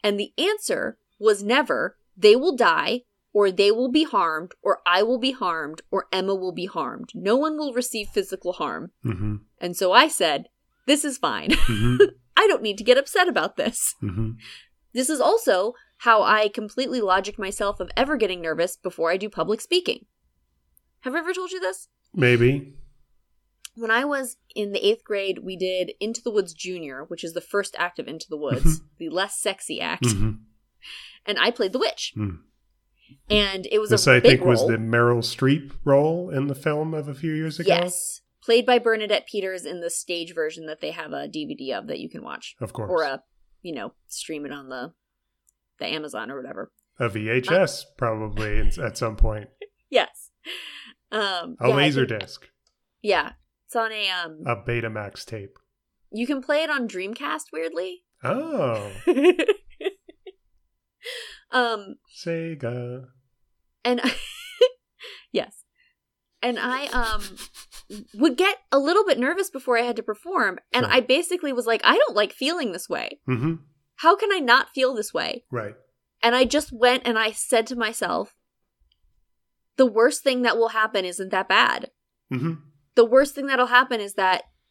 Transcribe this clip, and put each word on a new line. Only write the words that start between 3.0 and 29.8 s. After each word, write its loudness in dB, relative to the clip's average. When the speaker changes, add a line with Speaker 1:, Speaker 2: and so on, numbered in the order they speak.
Speaker 1:
or 4
"They 6
will 2
be 4
harmed," -2
or 0
"I 4
will 0
be 0
harmed," -6
or -2
"Emma -2
will -4
be -8
harmed." -8
No 2
one 0
will -6
receive -6
physical -4
harm. -8
Speaker 2:
Mm-hmm. -4
Speaker 1:
And -6
so 2
I 8
said, -2
"This 4
is -6
fine. -2
<laughs> 4
Speaker 2:
Mm-hmm. 4
Speaker 1:
I 8
don't 2
need -4
to -12
get 6
upset 2
about -2
this." -4
Speaker 2:
Mm-hmm. -4
Speaker 1:
This -2
is -2
also 4
how 6
I 4
completely -4
logic 0
myself -4
of -8
ever 2
getting -2
nervous -2
before -2
I 2
do -8
public -4
speaking. -4
Have -8
I -4
ever -6
told -8
you -12
this? -8
Speaker 2:
Maybe. 2
Speaker 1:
When -6
I 2
was -4
in -6
the -4
eighth 2
grade, -2
we -8
did -2
Into -6
the -4
Woods 0
Junior, -10
which -12
is -10
the -6
first -4
act -4
of -12
Into -14
the -8
Woods, 4
Speaker 2:
<laughs> -20
Speaker 1:
the -10
less -4
sexy -6